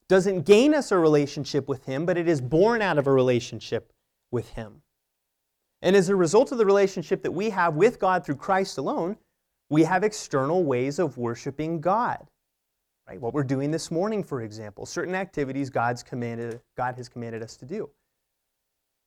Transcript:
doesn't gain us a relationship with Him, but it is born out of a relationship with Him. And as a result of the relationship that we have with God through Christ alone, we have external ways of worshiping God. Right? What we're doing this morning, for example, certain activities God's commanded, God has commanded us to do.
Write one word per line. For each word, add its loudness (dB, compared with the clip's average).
doesn't 4
gain 8
us -2
a 4
relationship 2
with -6
Him, -4
but 0
it -2
is 2
born 2
out 2
of 0
a 4
relationship 0
with -4
Him. -14
And 4
as 4
a 2
result 4
of -6
the 4
relationship 2
that -4
we -2
have 0
with 2
God 0
through -4
Christ -2
alone, -4
we 4
have 0
external 0
ways -2
of -2
worshiping -6
God. -2
Right? -16
What -4
we're 0
doing -2
this -4
morning, -2
for -8
example, -12
certain -6
activities -4
God's -2
commanded, -8
God -4
has -14
commanded -10
us -16
to -20
do. -10